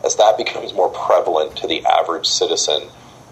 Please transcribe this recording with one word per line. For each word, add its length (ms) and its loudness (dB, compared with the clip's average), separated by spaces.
as 120 0
that 200 4
becomes 360 -6
more 160 2
prevalent 680 0
to 100 -6
the 160 -4
average 440 2
citizen, 560 0